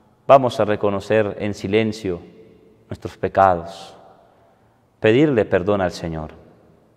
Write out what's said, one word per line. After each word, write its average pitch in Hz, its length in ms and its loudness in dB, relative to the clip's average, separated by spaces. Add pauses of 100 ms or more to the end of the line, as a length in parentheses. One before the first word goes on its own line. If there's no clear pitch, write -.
(260)
vamos 131 340 4
a 107 60 2
reconocer 101 720 -2
en 101 140 -6
silencio 98 680 -2 (680)
nuestros - 300 -14
pecados, 90 800 0 (1040)
pedirle 117 460 4
perdón 98 360 0
al 90 100 -2
Señor. 80 400 -10 (640)